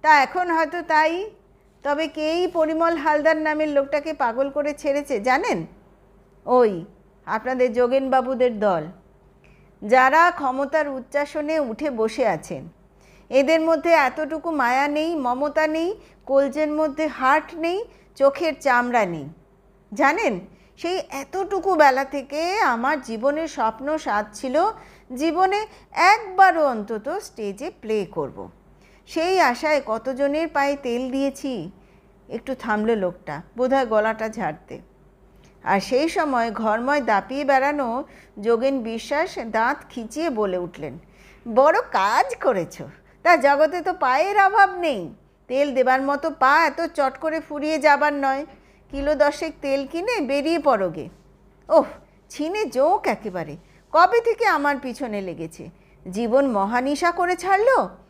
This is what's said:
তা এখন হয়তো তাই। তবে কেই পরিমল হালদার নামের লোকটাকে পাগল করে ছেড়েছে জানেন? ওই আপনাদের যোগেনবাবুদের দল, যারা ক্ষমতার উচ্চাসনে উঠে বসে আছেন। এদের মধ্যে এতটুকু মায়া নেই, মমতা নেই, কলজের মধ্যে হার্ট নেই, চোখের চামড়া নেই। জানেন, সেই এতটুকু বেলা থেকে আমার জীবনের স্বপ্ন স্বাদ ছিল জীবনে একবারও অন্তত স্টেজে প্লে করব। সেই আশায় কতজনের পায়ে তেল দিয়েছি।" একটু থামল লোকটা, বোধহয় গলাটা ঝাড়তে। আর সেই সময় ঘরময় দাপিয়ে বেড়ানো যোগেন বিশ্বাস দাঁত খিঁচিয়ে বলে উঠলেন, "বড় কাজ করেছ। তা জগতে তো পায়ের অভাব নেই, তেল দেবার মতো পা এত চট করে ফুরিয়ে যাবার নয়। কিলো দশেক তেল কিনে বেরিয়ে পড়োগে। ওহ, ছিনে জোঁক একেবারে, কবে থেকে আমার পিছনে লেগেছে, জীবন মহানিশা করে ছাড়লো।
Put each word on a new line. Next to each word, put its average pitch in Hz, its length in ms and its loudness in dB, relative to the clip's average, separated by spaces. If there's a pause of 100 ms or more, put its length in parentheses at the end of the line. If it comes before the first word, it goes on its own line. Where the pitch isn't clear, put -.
তা - 200 6
এখন 349 300 -2
হয়তো 330 300 -2
তাই। 320 480 0 (540)
তবে 294 240 -2
কেই 311 400 -2
পরিমল 330 500 0
হালদার 302 400 2
নামের 311 300 -2
লোকটাকে 294 460 0
পাগল 269 360 -2
করে 294 240 -2
ছেড়েছে 285 460 -2
জানেন? 254 460 0 (800)
ওই 214 400 2 (400)
আপনাদের 247 480 -2
যোগেনবাবুদের 254 880 0
দল, 185 240 0 (1000)
যারা 262 460 6
ক্ষমতার 285 580 -2
উচ্চাসনে 294 720 -4
উঠে 277 320 -4
বসে 220 360 -2
আছেন। 160 420 -6 (600)
এদের 285 320 4
মধ্যে 330 280 0
এতটুকু 311 640 0
মায়া 269 360 0
নেই, 311 280 -2
মমতা 285 520 -2
নেই, 330 320 -2 (260)
কলজের 277 460 2
মধ্যে 311 360 -2
হার্ট 277 480 0
নেই, 339 300 -4 (300)
চোখের 277 440 2
চামড়া 240 460 2
নেই। 160 240 -8 (640)
জানেন, 277 460 0 (380)
সেই 349 320 -4
এতটুকু 370 680 -4
বেলা 277 300 4
থেকে 294 540 -4
আমার 269 420 0
জীবনের 277 460 -2
স্বপ্ন 262 500 -4
স্বাদ 214 360 -2
ছিল 262 260 -4 (540)
জীবনে 370 540 0 (240)
একবারও 370 760 4
অন্তত 220 420 -4
স্টেজে 247 640 -8 (100)
প্লে 214 240 -2
করব। 123 440 -8 (560)
সেই 359 340 0
আশায় 294 460 2
কতজনের 269 640 -2
পায়ে 285 360 -2
তেল 247 280 -4
দিয়েছি।" 269 600 -4 (580)
একটু - 260 -10
থামল 220 400 -2
লোকটা, 175 460 -6 (160)
বোধহয় 254 280 0
গলাটা 220 440 -2
ঝাড়তে। 180 500 -8 (840)
আর 196 160 2
সেই 262 300 0
সময় 262 420 -2
ঘরময় 233 500 0
দাপিয়ে 226 440 -2
বেড়ানো 269 580 0 (380)
যোগেন 233 420 0
বিশ্বাস 285 600 -4
দাঁত 226 320 0 (120)
খিঁচিয়ে 285 400 -6
বলে 208 280 -2
উঠলেন, 165 420 -10 (560)
"বড় 311 260 6
কাজ 247 540 2
করেছ। 190 460 -2 (420)
তা 339 120 8
জগতে 285 460 4
তো 359 120 -4
পায়ের 349 480 2
অভাব 392 380 4
নেই, 247 340 -4 (340)
তেল 277 260 0
দেবার 254 280 2
মতো 277 280 -2
পা 285 360 4
এত 302 160 -2
চট 294 360 -2
করে 320 220 -4
ফুরিয়ে 302 380 -4
যাবার 294 360 4
নয়। 277 320 -2 (460)
কিলো 277 240 -2
দশেক 294 460 0
তেল 277 260 -2
কিনে 392 340 -4
বেরিয়ে 285 380 0
পড়োগে। 190 500 0 (600)
ওহ, 302 160 6 (440)
ছিনে 381 360 -4
জোঁক 294 420 0
একেবারে, 180 500 -6 (340)
কবে 370 300 4
থেকে 466 240 0
আমার 285 320 2
পিছনে 240 440 -8
লেগেছে, 165 480 -12 (420)
জীবন 240 400 2
মহানিশা 254 600 0
করে 349 240 0
ছাড়লো। 392 540 2 (200)